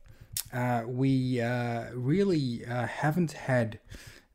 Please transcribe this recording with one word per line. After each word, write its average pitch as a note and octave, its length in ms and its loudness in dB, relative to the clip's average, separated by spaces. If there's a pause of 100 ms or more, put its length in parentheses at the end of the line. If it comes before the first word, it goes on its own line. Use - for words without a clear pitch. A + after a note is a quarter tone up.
(520)
uh, B2 320 0
we, B2+ 560 2
uh, A#2 540 -2
really, C#3 720 2
uh, A#2+ 220 -2
haven't D#3 440 0
had, A#2 460 0 (560)